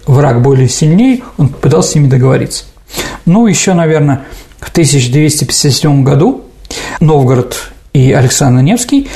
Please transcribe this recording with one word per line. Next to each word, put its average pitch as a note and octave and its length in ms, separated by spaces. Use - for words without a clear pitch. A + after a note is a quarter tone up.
враг C3 360
более C3 260
сильней, A#3 560
он C#3 100
пытался F3 420
с - 60
ними D3 100
договориться. C3 600
Ну, G#3+ 220
еще, F#3+ 260
наверное, D#3 460
в - 100
тысяча C3 400
двести D3 320
пятьдесят - 300
седьмом C#3 320
году E3 400
Новгород C3+ 720
и C3 180
Александр B2+ 500
Невский B3 540